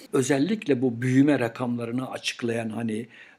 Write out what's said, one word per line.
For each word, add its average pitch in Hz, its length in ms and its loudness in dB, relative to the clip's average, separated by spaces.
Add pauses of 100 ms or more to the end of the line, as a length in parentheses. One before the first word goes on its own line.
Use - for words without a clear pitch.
(120)
Özellikle 139 680 2
bu 117 200 -2
büyüme 135 380 4
rakamlarını 120 680 -4
açıklayan 117 580 -4
hani, 113 380 -4 (320)